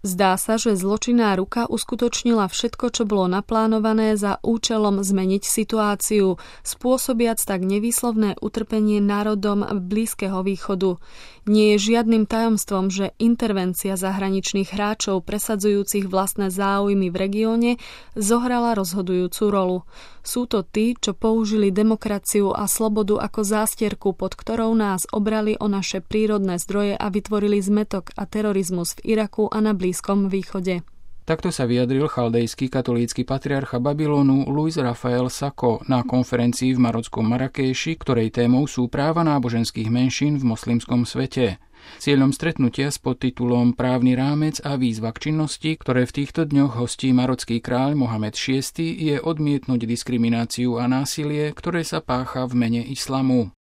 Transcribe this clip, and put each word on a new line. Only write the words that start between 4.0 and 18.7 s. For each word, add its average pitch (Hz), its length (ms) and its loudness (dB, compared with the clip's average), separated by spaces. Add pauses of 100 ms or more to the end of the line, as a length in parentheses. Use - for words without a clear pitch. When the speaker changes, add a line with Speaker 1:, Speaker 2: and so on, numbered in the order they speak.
Speaker 1:
za 202 240 0
účelom 214 560 0
zmeniť 190 480 0
situáciu, 208 880 0 (240)
spôsobiac 240 800 0
tak 190 240 -2
nevýslovné 214 800 0
utrpenie 214 560 0
národom 202 640 0
Blízkeho 196 800 -2
východu. 190 560 -2 (480)
Nie 214 280 6
je 208 200 2
žiadnym 226 320 4
tajomstvom, 208 640 0
že 190 240 -4
intervencia 196 800 0
zahraničných 190 800 -2
hráčov 202 480 -2
presadzujúcich 202 880 -2
vlastné 190 400 0
záujmy 196 560 0
v 175 80 -4
regióne 220 560 2 (400)
zohrala 233 640 0